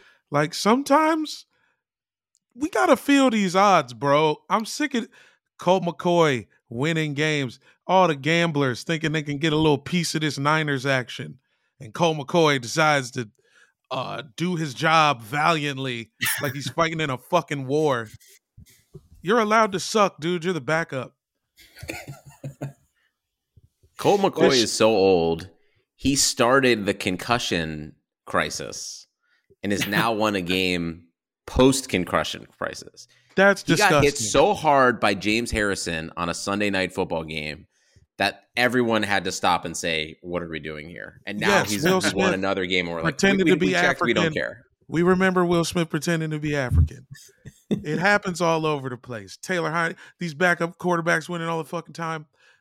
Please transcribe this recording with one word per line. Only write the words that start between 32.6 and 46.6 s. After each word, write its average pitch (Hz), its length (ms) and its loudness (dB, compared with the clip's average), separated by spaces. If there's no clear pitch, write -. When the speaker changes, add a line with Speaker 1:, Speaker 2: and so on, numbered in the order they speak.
Speaker 1:
That's 196 260 4
Speaker 2:
He 165 140 0
got 156 260 4
hit 143 140 4
Speaker 1:
disgusting. 117 140 -4
Speaker 2:
so 175 240 4
hard 139 460 4
by 104 140 2
James 107 360 -2
Harrison 92 640 -4
on 87 120 -2
a 85 60 -2
Sunday 101 360 -2
night 92 220 -2
football 85 320 -4
game 78 420 -10
that 98 240 -2
everyone 113 460 2
had 98 220 -2
to 92 80 -4
stop 87 320 0
and 85 120 -8
say, 80 440 -4
"What 87 220 -6
are 85 60 -12
we 80 120 -8
doing 76 280 -12
here?" 52 380 -18
And 101 140 -8
now 110 80 0
Speaker 1:
Yes, 185 220 2
Speaker 2:
he's, 104 140 -2
Speaker 1:
Will 185 160 4
Speaker 2:
he's - 100 0
Speaker 1:
Smith - 40 -6
Speaker 2:
won 185 200 0
another 95 320 -2
game 90 220 0
where, 85 140 -6
like, 160 160 -2
Speaker 1:
pretended 196 280 2
Speaker 2:
"We, 160 60 4
Speaker 1:
to - 20 6
Speaker 2:
we, 165 60 -2
Speaker 1:
be 185 80 2
Speaker 2:
we 185 40 0
checked, 175 300 0
we - 100 0
don't - 140 2
Speaker 1:
African. 147 160 -4
Speaker 2:
care." - 220 -10
Speaker 1:
We 156 140 0
remember 185 440 4
Will 170 180 2
Smith 165 240 -2
pretending 160 420 -4
to 156 100 -6
be 147 160 -4
African. 123 560 0